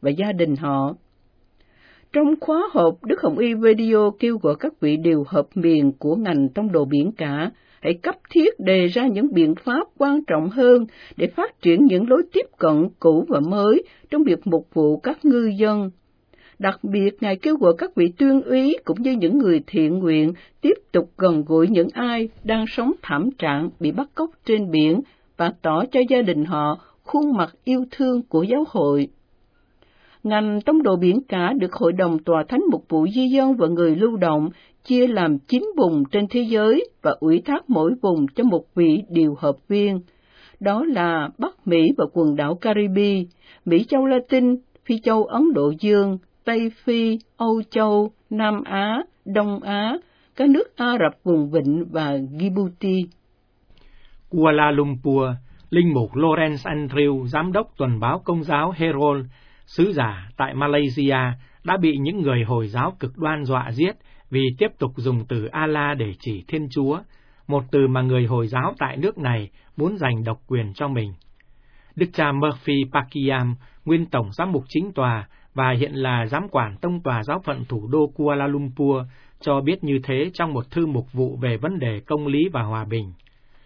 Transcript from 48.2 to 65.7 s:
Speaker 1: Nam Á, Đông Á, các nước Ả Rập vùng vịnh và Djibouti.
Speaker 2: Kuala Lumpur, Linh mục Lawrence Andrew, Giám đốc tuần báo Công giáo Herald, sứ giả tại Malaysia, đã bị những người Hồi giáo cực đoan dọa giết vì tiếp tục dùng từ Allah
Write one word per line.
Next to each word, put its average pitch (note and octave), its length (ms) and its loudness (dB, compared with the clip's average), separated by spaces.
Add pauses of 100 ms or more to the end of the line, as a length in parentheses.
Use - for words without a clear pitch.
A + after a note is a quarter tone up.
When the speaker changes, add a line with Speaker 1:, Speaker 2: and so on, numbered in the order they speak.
Speaker 1:
Nam G#3+ 360 -2
Á, G#3 380 -4 (220)
Đông G3+ 380 -2
Á, G#3 340 -4 (380)
các D4 140 4
nước D#4+ 260 2
Ả A#3+ 240 -2
Rập D3+ 240 -2
vùng D#3 280 0
vịnh D#3 400 0
và D3+ 260 -4
Djibouti. F#3 880 -4 (1300)
Speaker 2:
Kuala D3+ 420 2
Lumpur, C#3 540 0 (440)
Linh F3 240 2
mục A#2+ 200 0
Lawrence D3+ 720 -2
Andrew, C3+ 380 0
Giám D3+ 260 -4
đốc G#3+ 160 -2 (100)
tuần B2 220 -2
báo C3 260 -2
Công E3+ 180 -2
giáo D#3 340 -2
Herald, D3 480 0 (400)
sứ F#3+ 260 0
giả G#2+ 460 -4
tại C3+ 160 -4
Malaysia, C#3 640 0 (460)
đã F3 140 -2
bị D#3+ 200 0
những E3 240 -4
người B2+ 220 0
Hồi A2+ 240 -4
giáo B2 320 -4
cực B2+ 180 -10
đoan D#3 260 -4
dọa B2+ 280 -4
giết D#3 240 -2 (340)
vì C3+ 120 -2 (160)
tiếp G#3 100 0 (120)
tục C3 160 -4
dùng B2 340 -4
từ A2 160 -4
Allah D3+ 520 -4